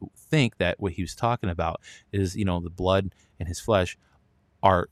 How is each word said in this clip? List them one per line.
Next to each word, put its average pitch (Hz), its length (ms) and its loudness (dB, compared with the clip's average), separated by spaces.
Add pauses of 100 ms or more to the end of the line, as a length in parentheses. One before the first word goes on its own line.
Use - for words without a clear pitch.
(180)
think 139 400 0
that 87 220 0
what 98 140 -4
he 92 100 -6
was 82 100 -8
talking 117 360 -2
about 82 300 -4 (320)
is, 95 240 -2
you 104 80 -4
know, 90 160 0
the 85 120 -8
blood 92 420 0 (260)
and 80 80 -8
his 87 120 -6
flesh 95 400 0 (640)
are 92 280 4